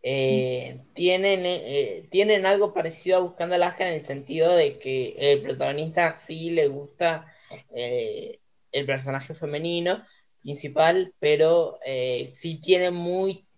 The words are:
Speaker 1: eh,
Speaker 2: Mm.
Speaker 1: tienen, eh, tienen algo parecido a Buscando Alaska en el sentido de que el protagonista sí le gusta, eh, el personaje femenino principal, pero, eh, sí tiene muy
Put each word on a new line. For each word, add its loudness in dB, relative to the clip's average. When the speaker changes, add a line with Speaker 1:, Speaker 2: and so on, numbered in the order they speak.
Speaker 1:
eh, 0
Speaker 2:
Mm. -20
Speaker 1:
tienen, 2
eh, -2
tienen 4
algo 2
parecido 0
a 4
Buscando -4
Alaska 0
en -2
el -8
sentido 0
de 4
que -4
el 4
protagonista -2
sí -10
le 4
gusta, -4
eh, -6
el -4
personaje -6
femenino -4
principal, 0
pero, 4
eh, -4
sí -10
tiene 4
muy -4